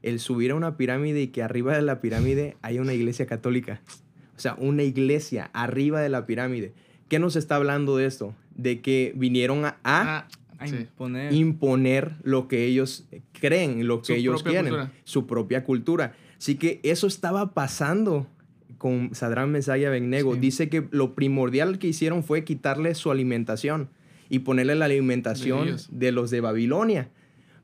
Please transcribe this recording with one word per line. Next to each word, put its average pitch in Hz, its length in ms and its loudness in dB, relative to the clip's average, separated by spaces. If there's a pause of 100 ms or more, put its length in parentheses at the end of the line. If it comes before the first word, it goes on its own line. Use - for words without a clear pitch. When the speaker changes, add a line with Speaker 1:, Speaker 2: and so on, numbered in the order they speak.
Speaker 1:
el 117 180 -4
subir 123 300 0
a 143 40 0
una 160 220 -2
pirámide 143 460 0
y 135 60 -2
que 127 140 -6
arriba 120 320 0
de 151 80 2
la 135 200 0
pirámide 131 600 0
hay 120 160 -4
una 131 160 -2
iglesia 120 320 0
católica. 120 540 -4 (560)
O - 20 -20
sea, - 200 -6
una 143 240 2
iglesia 135 720 0
arriba 135 480 0
de 143 80 0
la 123 160 -2
pirámide. 120 480 -4 (340)
¿Qué 156 100 2
nos 170 160 2
está 156 220 0
hablando 143 400 2
de 131 100 2
esto? 110 280 -6 (200)
De 123 280 -2
que 131 340 2
vinieron 127 480 2
a, 143 200 -4
a 156 440 0
Speaker 2:
Ah, - 0 - (300)
Speaker 3:
A 143 100 -8
Speaker 2:
sí. 139 80 -4
Speaker 3:
imponer. 127 560 -6
Speaker 1:
imponer 139 800 4 (100)
lo 131 240 0
que 120 200 0
ellos 131 420 0 (240)
creen, 139 540 2
lo 117 140 0
que - 60 -14
Speaker 2:
Su 123 60 0
Speaker 1:
ellos 127 300 2
Speaker 2:
propia 175 200 0
Speaker 1:
quieren, 151 160 0
Speaker 2:
cultura. 131 260 -8
Speaker 1:
su 120 220 -2
propia 120 380 -2
cultura. 135 500 0 (240)
Así 147 180 -2
que 165 260 -2
eso 170 240 2
estaba 196 480 -2
pasando 151 720 0 (520)
con 123 360 -2
Sadrach, 120 340 -2
Mesach 139 320 0
y 143 60 2
Abednego. 131 480 0
Speaker 3:
Sí. 127 60 -2
Speaker 1:
Dice 135 280 0
que 151 220 -2
lo 135 240 0
primordial 139 640 2
que 185 100 -2
hicieron 160 340 0
fue 156 220 0
quitarle 156 500 -2
su 160 160 -2
alimentación 127 800 0 (400)
y 131 120 0
ponerle 131 360 2
la 160 80 2
alimentación 127 800 2
Speaker 2:
De 170 60 0
ellos. - 200 -8
Speaker 1:
de 123 220 0
los 120 180 0
de 120 120 0
Babilonia. 127 680 2 (560)